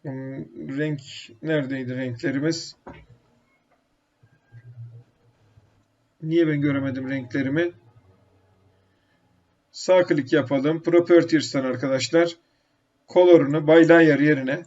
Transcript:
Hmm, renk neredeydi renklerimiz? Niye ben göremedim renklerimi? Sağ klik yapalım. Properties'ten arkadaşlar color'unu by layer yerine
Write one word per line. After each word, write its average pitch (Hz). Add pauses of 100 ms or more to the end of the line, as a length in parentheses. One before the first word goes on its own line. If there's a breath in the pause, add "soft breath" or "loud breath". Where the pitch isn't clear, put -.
Hmm, 135
renk 151 (420)
neredeydi 135
renklerimiz? 135 (3500)
Niye 160
ben 151
göremedim 135
renklerimi? 139 (2000)
Sağ 185
klik 147
yapalım. 143
Properties'ten 170
arkadaşlar 131 (720)
color'unu 160
by 160
layer 160
yerine 143